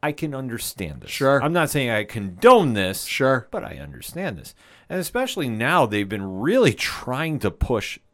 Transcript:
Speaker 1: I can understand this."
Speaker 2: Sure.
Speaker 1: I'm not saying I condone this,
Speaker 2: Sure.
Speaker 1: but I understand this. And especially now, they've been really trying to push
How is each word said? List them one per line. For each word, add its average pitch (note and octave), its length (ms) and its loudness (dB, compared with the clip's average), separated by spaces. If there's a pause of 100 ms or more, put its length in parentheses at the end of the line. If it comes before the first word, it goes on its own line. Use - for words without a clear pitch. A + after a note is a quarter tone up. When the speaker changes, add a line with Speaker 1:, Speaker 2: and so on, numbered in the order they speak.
Speaker 1:
I D3 120 -2
can D3 200 -6
understand A2+ 680 -8
this." - 100 -14
Speaker 2:
Sure. C3+ 320 2
Speaker 1:
I'm D3+ 80 0
not E3+ 180 2
saying C3+ 200 0
I G#2+ 160 0
condone A#2+ 680 6
this, F#2+ 280 -2
Speaker 2:
Sure. C3 480 0
Speaker 1:
but - 140 -8
I - 120 -12
understand C#3+ 600 -10
this. - 180 -18 (340)
And F3+ 120 -4
especially G#3+ 480 -4
now, B2+ 360 2
they've G#2 220 0
been F#2+ 320 -6
really F3+ 340 4
trying D3+ 680 -4
to G2 120 0
push - 480 -4 (140)